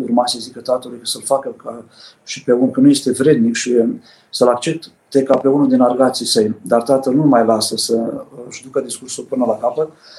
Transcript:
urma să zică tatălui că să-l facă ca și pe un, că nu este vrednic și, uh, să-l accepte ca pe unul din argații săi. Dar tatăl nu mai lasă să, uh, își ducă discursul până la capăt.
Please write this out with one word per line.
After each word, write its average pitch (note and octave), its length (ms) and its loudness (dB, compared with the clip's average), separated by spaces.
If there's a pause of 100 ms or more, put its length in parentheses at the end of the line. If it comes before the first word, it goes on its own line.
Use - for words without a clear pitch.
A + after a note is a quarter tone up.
urma A#2+ 240 0
să B2 140 -6
zică A#2+ 200 -16
tatălui B2+ 380 -6
că - 80 -16
să-l - 180 -8
facă C3+ 300 -2 (100)
ca A#2 200 -14 (400)
și - 180 -14
pe B2+ 100 2
un, B2 180 2
că C3+ 100 -2
nu C#3 80 8
este C3+ 240 2
vrednic B2 420 2
și, - 140 -6
uh, A#2 200 2 (420)
să-l B2 180 2
accepte - 720 -2
ca C3+ 140 2
pe C3+ 120 0
unul C#3 200 4
din B2+ 120 4
argații B2 460 2
săi. G#2+ 360 0
Dar A#2 200 0
tatăl C3+ 320 0
nu D#3 100 2
mai A#2+ 200 4
lasă A2 320 0
să, A#2 180 -2
uh, - 540 -6
își - 140 -18
ducă C3 180 -6
discursul B2 440 -12
până B2+ 220 -4
la G#2+ 100 -2
capăt. D3 320 -4 (300)